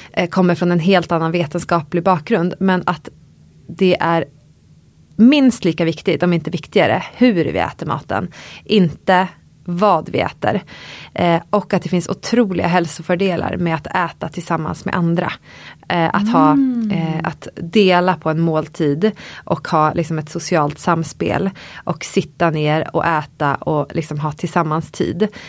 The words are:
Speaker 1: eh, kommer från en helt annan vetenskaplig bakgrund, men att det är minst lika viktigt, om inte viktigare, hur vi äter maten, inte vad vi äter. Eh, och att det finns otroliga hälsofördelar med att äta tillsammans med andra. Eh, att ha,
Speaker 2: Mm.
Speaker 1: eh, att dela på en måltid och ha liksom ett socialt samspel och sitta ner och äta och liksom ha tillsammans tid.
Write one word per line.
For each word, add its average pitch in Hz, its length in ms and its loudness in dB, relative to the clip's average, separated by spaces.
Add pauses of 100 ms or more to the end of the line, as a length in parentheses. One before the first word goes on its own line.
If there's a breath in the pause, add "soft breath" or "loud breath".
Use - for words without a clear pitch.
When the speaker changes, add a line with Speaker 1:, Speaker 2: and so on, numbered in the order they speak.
(120)
Speaker 1:
eh, 175 160 -2
kommer 180 260 2
från 175 180 0
en 175 80 2
helt 180 320 2
annan 160 200 0
vetenskaplig 170 680 -2
bakgrund, 180 560 0
men 185 280 2
att - 220 -6 (600)
det 185 320 2
är 165 240 0 (920)
minst 262 480 6
lika 165 200 0
viktigt, 160 380 0
om 175 100 2
inte 165 180 -2
viktigare, 165 520 2 (140)
hur 247 180 4 (100)
vi 80 140 -2
äter - 280 -4
maten, - 420 -4 (360 loud breath)
inte 185 640 2 (400)
vad 175 400 2
vi - 120 -2
äter. 113 400 -2 (540 loud breath)
Eh, 170 260 2 (100)
och 202 240 0
att 180 80 0
det 165 60 -8
finns 175 200 -2
otroliga 190 580 0
hälsofördelar 175 880 0
med 175 180 0
att 156 120 -6
äta 170 420 -4
tillsammans 165 560 -6
med - 100 -4
andra. 170 380 0 (560 loud breath)
Eh, 165 240 0
att 208 200 0
ha, 311 200 6
Speaker 2:
Mm. 247 380 2
Speaker 1:
eh, 160 380 -2
att - 260 -10
dela 180 640 2
på 160 140 -4
en 156 100 0
måltid 156 720 0 (340 loud breath)
och - 240 -4
ha 156 240 2
liksom 165 260 -2
ett 151 100 -8
socialt 151 500 -2
samspel - 720 -2 (340 loud breath)
och - 200 -6
sitta - 460 -2
ner 151 460 -2
och 160 100 0
äta 147 480 -2
och 151 400 -4
liksom 151 260 -6
ha 151 120 -4
tillsammans 160 600 -4
tid. 208 360 -2 (200 loud breath)